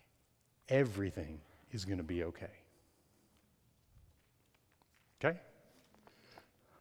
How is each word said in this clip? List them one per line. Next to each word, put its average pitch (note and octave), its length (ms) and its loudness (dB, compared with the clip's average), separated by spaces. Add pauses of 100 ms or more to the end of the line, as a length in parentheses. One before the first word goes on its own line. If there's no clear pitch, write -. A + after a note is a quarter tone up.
(720)
Everything G2 720 2 (300)
is G#2 140 -6
gonna F#2+ 180 -2
be E2+ 220 -2
okay. F2 220 -6 (2750)
Okay? E3 160 6 (1400)